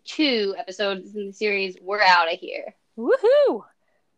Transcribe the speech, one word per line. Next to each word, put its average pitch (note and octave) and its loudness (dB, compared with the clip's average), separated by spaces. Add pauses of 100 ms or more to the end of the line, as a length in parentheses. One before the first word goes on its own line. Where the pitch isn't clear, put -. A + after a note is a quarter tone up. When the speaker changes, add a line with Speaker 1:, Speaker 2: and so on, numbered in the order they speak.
Speaker 1:
two A3+ -2
episodes G3 -6
in G#3 -8
the G3 -14
series G3 -4
We're G3+ -4
Outta F3 4
Here. - -12 (220)
Speaker 2:
Woohoo! G#4+ 2 (540)